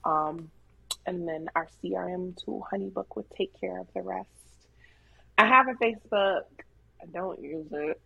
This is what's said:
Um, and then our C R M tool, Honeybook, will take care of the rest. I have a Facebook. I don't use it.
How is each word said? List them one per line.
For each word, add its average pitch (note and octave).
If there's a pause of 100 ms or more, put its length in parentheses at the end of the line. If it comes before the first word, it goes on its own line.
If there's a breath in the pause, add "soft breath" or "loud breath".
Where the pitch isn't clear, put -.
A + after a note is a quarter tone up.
Um, D#3+ (560)
and F3
then D#3+
our E3 (140)
C F3+
R F3+
M F3+
tool, G#3
Honeybook, G3
will G#3 (100)
take -
care F#2
of F2+
the F#3+
rest. F#2+ (1080 soft breath)
I G#3+
have B3+
a B3+
Facebook. G#3+ (580)
I -
don't F3
use D#3
it. D3